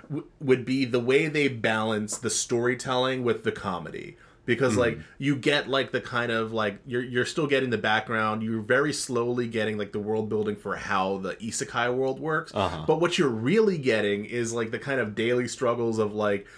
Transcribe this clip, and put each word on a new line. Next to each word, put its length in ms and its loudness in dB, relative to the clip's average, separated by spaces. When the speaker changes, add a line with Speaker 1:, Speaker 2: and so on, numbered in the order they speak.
Speaker 1:
w-, 180 -6
would 240 4
be 200 0
the 140 0
way 300 4
they 180 2
balance 720 0
the 120 -4
storytelling 920 0
with 220 0
the 80 0
comedy. 640 -8
Because, 300 4
like, 200 4
Speaker 2:
Mm. 60 -12
Speaker 1:
you 180 0
get, 320 2
like, 240 0
the 80 -2
kind 320 -2
of, 200 0
like, 320 -2
you're, 200 -4
you're 220 0
still 200 0
getting 240 2
the 80 2
background. 640 0
You're 200 -2
very 300 2
slowly 540 -2
getting, 320 -2
like, 140 -6
the 80 -4
world 280 -2
building 280 0
for 180 -6
how 440 0
the 180 -6
isekai 580 -2
world 240 -2
works. 340 -4
Speaker 2:
Uh-huh. 320 0
Speaker 1:
But 160 4
what 160 2
you're 120 4
really 500 4
getting 460 2
is, 280 -4
like, 200 -4
the 80 -4
kind 180 -2
of 160 -2
daily 320 2
struggles 540 0
of, 140 0
like, 440 0